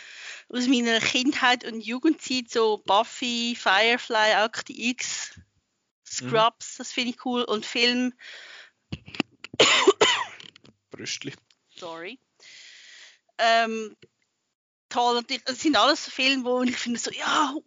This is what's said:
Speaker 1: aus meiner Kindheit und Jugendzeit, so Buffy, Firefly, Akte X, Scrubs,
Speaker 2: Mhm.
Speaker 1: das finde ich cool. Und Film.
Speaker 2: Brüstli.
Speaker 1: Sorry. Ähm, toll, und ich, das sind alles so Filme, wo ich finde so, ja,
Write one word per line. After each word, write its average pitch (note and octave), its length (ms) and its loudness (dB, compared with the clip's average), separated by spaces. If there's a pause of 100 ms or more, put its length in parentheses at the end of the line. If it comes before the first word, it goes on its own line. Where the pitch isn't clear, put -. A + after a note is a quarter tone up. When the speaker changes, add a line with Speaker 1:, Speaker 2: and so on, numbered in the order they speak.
(500)
Speaker 1:
aus B3 160 -2
meiner A#3 340 4
Kindheit B3+ 640 2
und A3+ 160 -8
Jugendzeit, B3+ 680 -2
so A3 340 2
Buffy, A#3 720 0
Firefly, A3 760 2
Akte G#3+ 400 -2
X, - 640 -6 (640)
Scrubs, - 680 -2
Speaker 2:
Mhm. - 40 -20
Speaker 1:
das - 140 -14
finde B3 200 -2
ich - 120 -12
cool. A#3+ 180 -2
Und G#3+ 220 -4
Film. B3 480 0 (2750)
Speaker 2:
Brüstli. - 420 -10 (460)
Speaker 1:
Sorry. E3+ 400 -12 (1200)
Ähm, A3+ 580 0 (920)
toll, A#3+ 260 2
und A#3 140 -4
ich, C#4+ 140 -6
das B3+ 160 -6
sind D4+ 160 2
alles B3+ 280 4
so - 60 -12
Filme, C4 340 0
wo B3 180 2
ich B3 140 0
finde A#3 220 -4
so, - 120 -6
ja, C#4 440 0 (120)